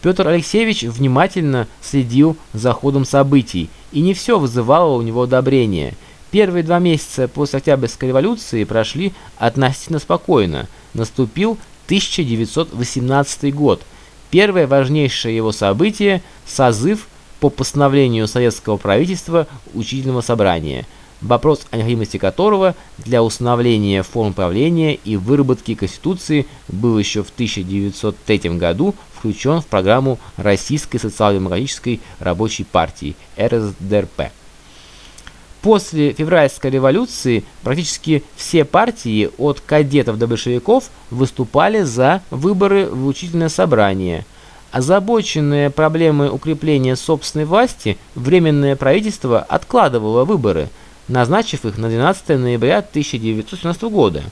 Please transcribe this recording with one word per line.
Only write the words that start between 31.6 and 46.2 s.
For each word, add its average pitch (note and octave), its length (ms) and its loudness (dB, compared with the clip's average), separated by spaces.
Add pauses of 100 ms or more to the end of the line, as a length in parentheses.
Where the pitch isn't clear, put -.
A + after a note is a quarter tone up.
рабочей F#2+ 440 -2
партии, E2 520 -2 (200)
Р A#2 160 0
С G#2+ 260 -2
Д G2+ 200 0
Р F#2+ 80 0
П. - 260 -8 (1300)
После E3 540 2
февральской D3+ 560 0
революции C3+ 760 0 (180)
практически D3+ 600 -2 (100)
все D#3+ 300 0
партии, C3+ 720 0
от C#3+ 240 -2
кадетов C#3 580 2
до A#2 80 2
большевиков, B2 600 0 (220)
выступали C3+ 720 0
за C#3 480 2
выборы F#3+ 560 2
в C3 200 -4
учительное E3 440 -2
собрание. G2 720 0 (480)
Озабоченное D3+ 960 0
проблемой D3+ 600 2